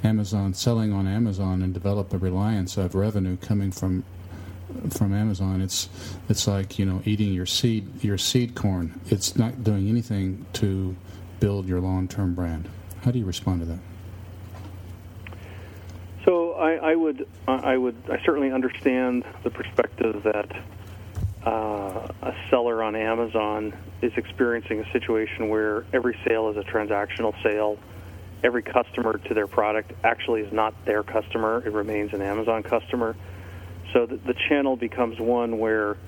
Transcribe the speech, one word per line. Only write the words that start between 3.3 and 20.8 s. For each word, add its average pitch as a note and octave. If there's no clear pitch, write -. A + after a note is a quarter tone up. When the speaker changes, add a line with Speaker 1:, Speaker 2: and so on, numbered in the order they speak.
Speaker 1:
coming G2
from, F#2
from G2
Amazon, G2
it's, -
it's -
like, G2
you G2
know, F#2
eating G#2
your F2+
seed, A2
your G2+
seed A#2+
corn. F2+
It's -
not B2
doing G2+
anything G#2
to F#2+
build G2+
your F2+
long-term F#2
brand. E2+
How B2
do B2
you G#2+
respond F2+
to E2
that? E2
Speaker 2:
So E3+
I, D#3+
I -
would, D3+
I, C3
I C3
would, B2+
I -
certainly C#3+
understand B2+
the B2
perspective -
that, G#2